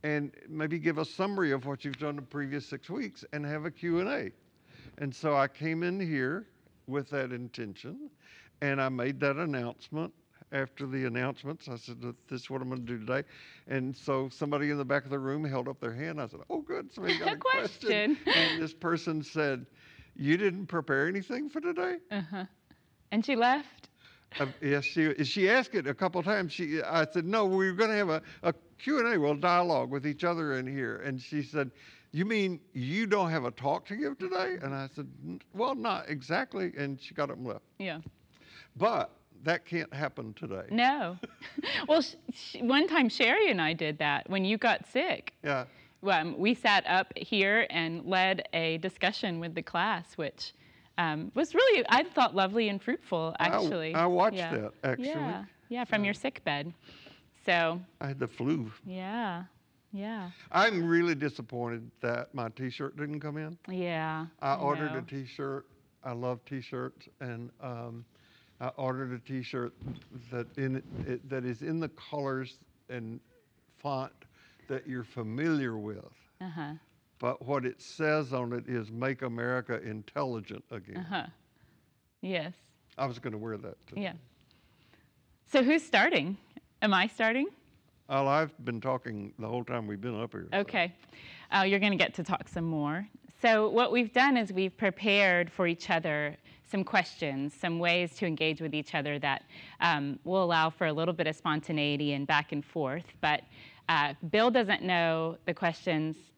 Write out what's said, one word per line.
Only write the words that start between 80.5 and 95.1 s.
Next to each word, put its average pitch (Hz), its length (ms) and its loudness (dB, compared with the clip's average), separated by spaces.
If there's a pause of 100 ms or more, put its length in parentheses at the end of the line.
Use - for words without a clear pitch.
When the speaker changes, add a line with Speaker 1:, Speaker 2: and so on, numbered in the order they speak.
Speaker 1:
Again." 113 280 -10
Speaker 2:
Uh-huh. 180 280 -6 (960)
Yes. 180 320 -4 (420)
Speaker 1:
I 139 100 0
was 120 120 -6
gonna 117 200 -6
wear 110 200 -6
that 101 180 -12 (120)
today. 202 140 -8
Speaker 2:
Yeah. 180 100 -6 (1300)
So 269 160 6
who's 311 220 6
starting? 196 520 4 (460)
Am 214 120 4
I 185 120 4
starting? 233 400 2 (640)
Speaker 1:
Well, 139 200 2
I've 151 240 4 (120)
been 117 160 -4
talking 117 580 -4
the 110 100 -6
whole 120 160 -2
time 117 220 -4
we've 101 140 -6
been 110 200 -4
up 117 120 -6
here, 92 200 -10
so. 190 60 2
Speaker 2:
Okay. 202 340 0 (600)
Uh, 196 80 6
you're 196 180 4
gonna 202 160 4
get - 180 2
to 180 80 -4
talk - 260 -2
some 170 160 -4
more. 160 420 -2 (340)
So 220 280 6
what 233 240 4
we've 240 200 2
done 262 240 6
is 208 160 0
we've 185 240 0
prepared 196 760 4